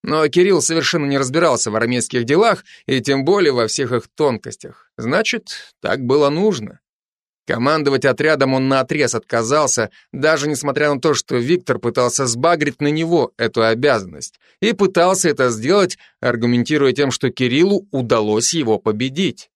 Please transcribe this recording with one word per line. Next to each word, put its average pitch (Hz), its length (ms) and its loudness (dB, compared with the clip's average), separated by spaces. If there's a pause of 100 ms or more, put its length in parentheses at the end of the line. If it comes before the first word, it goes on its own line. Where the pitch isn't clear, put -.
Но 156 260 0
Кирилл 175 340 4
совершенно 160 440 -2
не 139 120 0
разбирался 135 520 0
в 104 60 -2
армейских 120 480 -2
делах 180 400 2 (220)
и 131 140 0
тем 135 240 0
более 175 280 2
во 120 140 0
всех 120 260 -4
их 120 160 -2
тонкостях. - 880 -4
Значит, 180 840 -4
так 131 200 -2
было 139 300 2
нужно. 156 500 -2 (680)
Командовать 139 580 0
отрядом 135 500 2
он 131 140 0
наотрез 135 460 0
отказался, 120 760 0 (220)
даже 147 360 0
несмотря 143 440 -2
на 135 80 -4
то, 151 140 2
что - 220 -4
Виктор 127 420 0
пытался 123 480 -2
сбагрить 143 540 0
на 147 80 0
него 160 500 0
эту 117 240 0
обязанность. 113 760 -2 (220)
И 220 120 0
пытался 185 580 2
это 135 180 2
сделать, 135 500 0 (220)
аргументируя 120 720 0
тем, 143 180 0
что 123 200 -4
Кириллу 160 600 0
удалось 113 640 0
его 113 240 0
победить. 135 760 -4